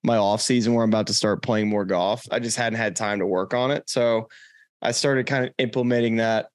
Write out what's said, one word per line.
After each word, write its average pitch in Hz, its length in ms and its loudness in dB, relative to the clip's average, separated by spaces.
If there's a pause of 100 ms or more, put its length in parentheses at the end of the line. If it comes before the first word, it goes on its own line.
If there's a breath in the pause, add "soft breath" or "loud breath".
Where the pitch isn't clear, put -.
my 117 140 2
off 104 240 2
season 120 320 2
where 117 100 2
I'm 113 60 2
about 107 180 2
to 104 60 -4
start 104 280 0
playing 107 280 0
more 104 160 0
golf. 95 440 0
I - 100 -2
just 117 180 -4
hadn't 117 200 -2
had 110 160 -2
time 104 260 -2
to 90 60 0
work 92 280 -2
on 123 180 0
it. - 180 -4
So 117 380 0 (540 loud breath)
I 117 100 0
started 131 360 0
kinda 127 300 -2
implementing 120 600 0
that 113 380 0